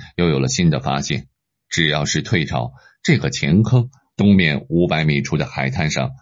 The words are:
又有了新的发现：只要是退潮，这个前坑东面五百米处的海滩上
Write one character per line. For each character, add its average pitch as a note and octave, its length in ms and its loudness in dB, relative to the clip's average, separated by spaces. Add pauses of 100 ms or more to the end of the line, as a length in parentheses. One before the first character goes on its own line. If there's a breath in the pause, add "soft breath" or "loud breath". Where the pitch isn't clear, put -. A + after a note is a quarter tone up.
(160 loud breath)
又 F2 120 2
有 D2 120 2
了 C2 80 0
新 E2+ 220 2
的 D2 100 0
发 C#2 220 -4
现： C#2 260 -6 (420)
只 E2 180 0
要 D2 180 -2
是 D2+ 160 -2
退 D#2+ 240 -2
潮， B1 280 -6 (280 soft breath)
这 - 160 2
个 - 120 -2
前 D#2+ 340 2
坑 B2 260 2 (260 soft breath)
东 G2+ 200 4
面 D#2+ 340 2
五 F2 180 2
百 D#2+ 180 0
米 D2 160 2
处 C#2+ 160 -4
的 C#2+ 80 -2
海 C2+ 240 -6
滩 D2+ 220 -2
上 C2+ 200 -4 (100)